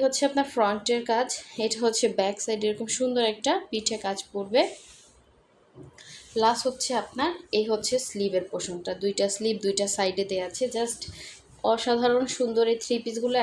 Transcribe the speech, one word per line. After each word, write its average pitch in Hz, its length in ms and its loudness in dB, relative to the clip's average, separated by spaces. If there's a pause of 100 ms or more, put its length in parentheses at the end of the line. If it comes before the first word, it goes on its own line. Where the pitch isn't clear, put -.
হচ্ছে 262 260 2
আপনার 277 240 0
ফ্রন্টের 220 480 2 (100)
কাজ, 240 160 2 (380)
এটা 220 200 -2
হচ্ছে 226 200 2 (140)
ব্যাক 196 160 2 (100)
সাইড, 220 220 -2
এরকম 214 200 -2 (120)
সুন্দর 247 240 2 (100)
একটা 262 180 0 (180)
পিঠে 214 360 -2
কাজ 196 120 -2 (140)
পড়বে। 202 300 2 (1700)
প্লাস 226 240 4 (100)
হচ্ছে - 240 -2 (120)
আপনার 294 280 -2 (280)
এই 214 120 2
হচ্ছে 214 240 0 (120)
স্লিভের 185 440 0
পোর্শনটা, 180 400 -6 (120)
দুইটা 196 220 2 (100)
স্লিভ 220 200 0 (100)
দুইটা 196 200 2 (100)
সাইডে 190 360 0
দেয়া 185 180 -2
আছে। - 140 -4 (120)
Just 233 260 -2 (720)
অসাধারণ 240 520 4 (120)
সুন্দর 226 360 2
এই 226 100 2
থ্রি 240 120 0 (100)
পিসগুলো 233 380 -2